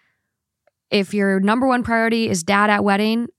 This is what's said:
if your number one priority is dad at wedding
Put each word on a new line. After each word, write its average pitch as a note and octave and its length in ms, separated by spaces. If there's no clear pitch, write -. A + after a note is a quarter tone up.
if G3+ 220
your G3 260
number A3 260
one B3 160
priority A3+ 480
is F3+ 140
dad G3+ 260
at G3+ 140
wedding G#3+ 440